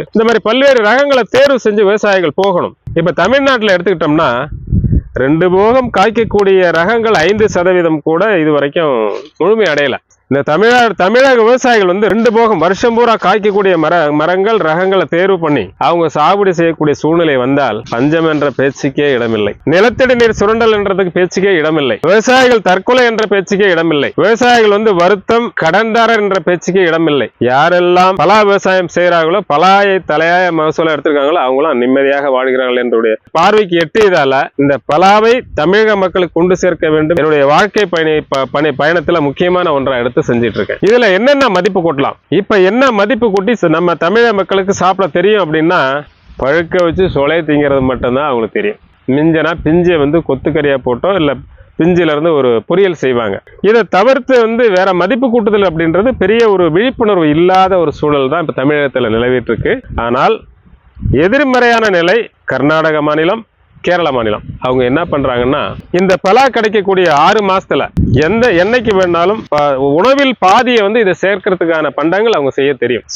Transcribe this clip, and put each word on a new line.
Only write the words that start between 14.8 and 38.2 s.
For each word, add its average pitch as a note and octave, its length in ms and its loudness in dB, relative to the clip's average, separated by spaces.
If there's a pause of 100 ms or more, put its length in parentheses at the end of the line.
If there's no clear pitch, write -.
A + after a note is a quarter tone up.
தேர்வு F#3 320 0
பண்ணி C#3+ 180 0 (220)
அவங்க E3 220 0 (100)
சாகுபடி F#3+ 420 2
செய்யக்கூடிய D#3 440 0
சூழ்நிலை D#3 400 0
வந்தால் C3 360 -2 (120)
பஞ்சம் D3+ 420 0
என்ற D3 140 -2 (100)
பேச்சுக்கே C#3 500 -2 (100)
இடமில்லை. A2+ 360 -2 (200)
நிலத்தடி A#3+ 420 2
நீர் A#3 260 2
சுரண்டல் A3 360 0
என்றதுக்கு G3 420 -2
பேச்சுக்கே F#3 420 0
இடமில்லை. D3 360 0 (120)
விவசாயிகள் B3 580 2
தற்கொலை G#3+ 440 0
என்ற A3 200 -2
பேச்சுக்கே G3 440 0
இடமில்லை. D#3 360 0 (100)
விவசாயிகள் A3+ 560 2
வந்து G#3+ 180 0
வருத்தம், G3 520 0 (160)
கடன்தாரர் A3 640 0
என்ற F#3+ 240 -2
பேச்சுக்கே F3+ 420 0
இடமில்லை. D3+ 380 0 (200)
யாரெல்லாம் F3 720 2
பலா G3 160 4 (100)
விவசாயம் F#3 480 0
செய்யறாங்களோ, F3 440 0 (120)
பலாயை F#3+ 440 2 (160)
தலையாய E3+ 480 0
மகசூலா D#3 360 -2
எடுத்திருக்காங்களோ, C#3+ 500 0
அவங்களாம் C3 380 0
நிம்மதியாக C#3 520 0
வாழ்கிறார்கள் B2+ 480 -2
என்றுடைய A2+ 300 0 (240)
பார்வைக்கு F#3 480 2
எட்டியதால D3+ 560 0 (220)
இந்த C#3+ 120 0 (160)
பலாவை G#3 420 4 (280)
தமிழக G#3 420 2
மக்களுக்கு F3+ 360 -2
கொண்டு F3+ 240 0
சேர்க்க E3 340 0
வேண்டும். D#3 240 0
என்னுடைய D3+ 200 2 (120)
வாழ்க்கை G3 420 0
பயணி-, D#3 320 0